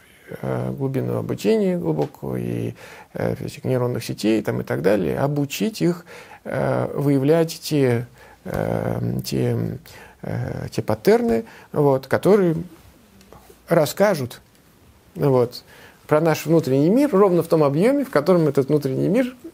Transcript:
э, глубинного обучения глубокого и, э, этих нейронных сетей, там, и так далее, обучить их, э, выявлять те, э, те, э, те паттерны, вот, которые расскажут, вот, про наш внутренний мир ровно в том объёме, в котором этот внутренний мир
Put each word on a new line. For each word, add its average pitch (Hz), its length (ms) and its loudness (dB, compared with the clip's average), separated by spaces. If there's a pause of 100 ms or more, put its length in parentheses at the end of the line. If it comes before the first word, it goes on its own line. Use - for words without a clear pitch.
(420)
э, 127 360 -4
глубинного 131 420 -4
обучения 185 580 0
глубокого 151 580 -4
и, 117 380 -6 (400)
э, - 260 -2
этих - 240 -12
нейронных 123 400 -2
сетей, 127 380 -2
там, 120 180 -4
и 123 60 -6
так 127 160 -4
далее, 165 380 0
обучить 147 600 -4
их, 175 240 -2 (380)
э, 131 500 -2
выявлять 147 680 2
те, 123 460 0 (360)
э, 57 800 -2
те, 120 560 -2 (420)
э, - 480 -6
те - 120 -4
паттерны, 226 640 0 (260)
вот, 139 360 2
которые 175 500 2 (1120)
расскажут, 160 720 0 (760)
вот, 131 480 2 (440)
про 151 140 4
наш 160 240 0
внутренний 147 440 4
мир 269 220 4
ровно 185 300 4
в 165 60 -4
том 160 160 4
объёме, 202 400 2
в - 60 -8
котором 160 380 4
этот 139 200 0
внутренний 143 400 0
мир 247 280 0 (180)